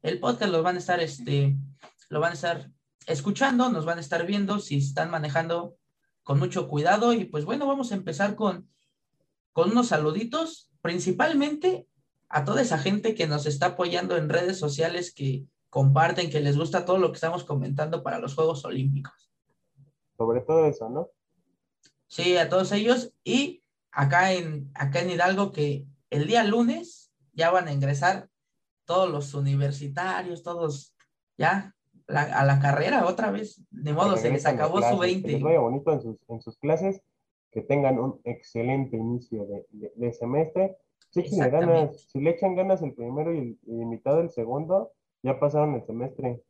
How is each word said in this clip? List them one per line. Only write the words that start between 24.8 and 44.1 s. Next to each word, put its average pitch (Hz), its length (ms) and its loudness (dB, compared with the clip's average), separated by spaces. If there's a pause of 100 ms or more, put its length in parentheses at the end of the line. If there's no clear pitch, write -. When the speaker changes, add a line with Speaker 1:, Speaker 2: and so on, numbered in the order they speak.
Speaker 1:
en 180 100 -2
Hidalgo, 190 400 2
que 143 340 -2 (240)
el 147 160 0
día 233 180 4
lunes 240 600 0 (300)
ya 165 180 2
van 180 160 2
a 143 60 -4
ingresar 143 560 0 (560)
todos 185 260 2
los 143 220 -6
universitarios, 143 1080 -2
todos 165 540 -6 (420)
ya 185 380 0 (320)
la, 147 140 0
a 139 240 2
la 139 140 6
carrera 151 460 2
otra 202 260 0
vez. 214 380 -8
De 147 220 -6
modo, 185 240 2
se 117 140 2
les 147 140 2
Speaker 2:
Regresan 147 100 4
a - 20 0
Speaker 1:
acabó 156 200 0
su 202 60 4
Speaker 2:
clases, 202 180 4
que 180 60 2
Speaker 1:
veinte. 185 280 0
Speaker 2:
les 139 80 0
vaya 156 180 6
bonito 139 320 0
en 139 100 0
sus, 113 160 -10 (120)
en 113 100 -10
sus - 200 -16
clases, 190 420 0 (500)
que 110 100 -6
tengan 139 380 2
un 135 240 -4
excelente 120 720 -4
inicio 113 520 -6
de, 101 240 -10
de, 107 240 -14
de 120 180 -4
semestre. 160 640 -2 (320)
Sí, 175 140 -2
si - 80 -6
le 156 160 2
Speaker 1:
Exactamente. 165 260 4
Speaker 2:
ganas, 151 300 2
si - 180 -6
le 156 80 4
echan 180 260 0
ganas 185 260 2
el 143 120 -6
primero 139 400 -4
y 160 60 -2
el, 117 260 -8
y 117 200 -6
mitad 117 300 -2